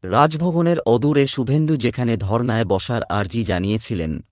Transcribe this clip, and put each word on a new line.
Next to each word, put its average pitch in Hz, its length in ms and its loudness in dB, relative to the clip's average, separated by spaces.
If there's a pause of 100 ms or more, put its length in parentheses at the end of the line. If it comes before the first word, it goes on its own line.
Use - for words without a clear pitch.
রাজভবনের 160 800 2
অদূরে 139 400 4
শুভেন্দু 147 500 0
যেখানে 120 400 0
ধর্নায় 110 500 0
বসার 104 440 -2
আর্জি 101 340 -2
জানিয়েছিলেন 95 680 -2 (200)